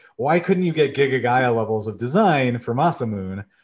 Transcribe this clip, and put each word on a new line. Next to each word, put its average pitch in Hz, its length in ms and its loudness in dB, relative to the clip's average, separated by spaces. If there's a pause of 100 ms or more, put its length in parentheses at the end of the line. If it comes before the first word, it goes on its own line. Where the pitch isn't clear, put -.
(160)
why 151 240 0
couldn't 185 240 0
you 170 80 0
get 143 240 0
Giga 131 260 2
Gaia 123 300 2
levels 110 340 -2
of 104 120 -8
design 135 600 2
for 117 160 -6
Masamune? 104 720 -2 (200)